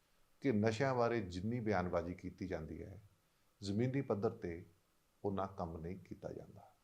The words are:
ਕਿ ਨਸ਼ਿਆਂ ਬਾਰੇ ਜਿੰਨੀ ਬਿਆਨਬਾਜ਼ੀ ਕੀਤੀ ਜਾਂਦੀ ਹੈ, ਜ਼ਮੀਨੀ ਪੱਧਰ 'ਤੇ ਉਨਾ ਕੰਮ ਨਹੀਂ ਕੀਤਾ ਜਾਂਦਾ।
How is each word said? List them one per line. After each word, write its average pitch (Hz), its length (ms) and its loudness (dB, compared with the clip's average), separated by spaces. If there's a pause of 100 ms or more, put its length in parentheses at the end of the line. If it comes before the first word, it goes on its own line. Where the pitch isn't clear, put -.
(420)
ਕਿ 135 100 4
ਨਸ਼ਿਆਂ 113 440 4
ਬਾਰੇ 117 260 4
ਜਿੰਨੀ 95 380 -2
ਬਿਆਨਬਾਜ਼ੀ 90 540 2
ਕੀਤੀ 92 340 -6
ਜਾਂਦੀ 80 360 -6
ਹੈ, 95 180 -12 (640)
ਜ਼ਮੀਨੀ 123 380 2
ਪੱਧਰ 110 280 2
'ਤੇ 87 360 -4 (600)
ਉਨਾ 98 220 2
ਕੰਮ 87 300 -4
ਨਹੀਂ 85 220 -6
ਕੀਤਾ - 340 -10
ਜਾਂਦਾ। - 400 -14 (100)